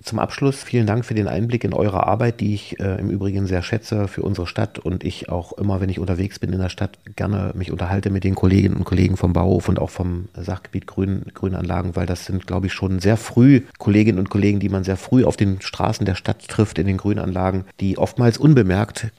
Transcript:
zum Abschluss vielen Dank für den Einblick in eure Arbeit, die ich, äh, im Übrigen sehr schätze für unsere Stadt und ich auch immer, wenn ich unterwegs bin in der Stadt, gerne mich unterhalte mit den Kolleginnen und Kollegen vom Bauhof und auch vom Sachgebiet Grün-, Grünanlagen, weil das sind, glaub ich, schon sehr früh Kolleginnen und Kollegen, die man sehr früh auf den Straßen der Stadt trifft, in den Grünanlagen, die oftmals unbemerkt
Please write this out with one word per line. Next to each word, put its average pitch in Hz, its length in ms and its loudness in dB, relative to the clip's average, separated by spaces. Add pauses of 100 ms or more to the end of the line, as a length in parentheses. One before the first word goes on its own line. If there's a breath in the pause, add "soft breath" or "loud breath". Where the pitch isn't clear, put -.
zum 110 140 -6
Abschluss 135 440 -2
vielen 120 220 0
Dank 113 200 0
für - 80 -6
den 104 160 0
Einblick 117 340 0
in - 100 -2
eure 95 320 2
Arbeit, 117 360 0
die 104 120 0
ich, - 280 -8
äh, 98 180 -2
im 101 100 -2
Übrigen 98 380 -2
sehr 92 140 0
schätze 104 480 -2
für - 120 -8
unsere 92 260 -4
Stadt - 320 -4
und - 260 -4
ich - 240 -8
auch 87 240 -6
immer, 98 260 -2
wenn 95 100 0
ich 90 100 -4
unterwegs 92 400 -4
bin - 120 -4
in 95 80 -2
der 95 80 -2
Stadt, - 300 -6 (180)
gerne 95 400 -2
mich 90 160 -6
unterhalte 95 380 -2
mit 95 160 0
den 95 100 2
Kolleginnen 95 400 4
und - 80 -2
Kollegen 95 320 2
vom 90 160 2
Bauhof 90 380 2
und 92 100 2
auch 78 120 -2
vom 90 440 -6
Sachgebiet 92 520 -8
Grün-, 95 360 -2 (100)
Grünanlagen, 90 640 -2
weil 90 100 0
das 90 200 -4
sind, 95 220 -4
glaub 92 180 -2
ich, 95 80 -4
schon 92 260 -2
sehr 101 160 4
früh 120 460 6 (160)
Kolleginnen 104 420 4
und 98 100 -2
Kollegen, 101 300 2
die 98 80 0
man 95 160 0
sehr 95 140 -2
früh 127 260 2
auf - 140 2
den 98 240 0
Straßen - 440 -4
der 95 100 0
Stadt - 340 -6
trifft, - 280 0
in 90 100 0
den 95 100 0
Grünanlagen, 92 680 -2 (160)
die 98 180 0
oftmals 117 400 2
unbemerkt 107 720 4 (120)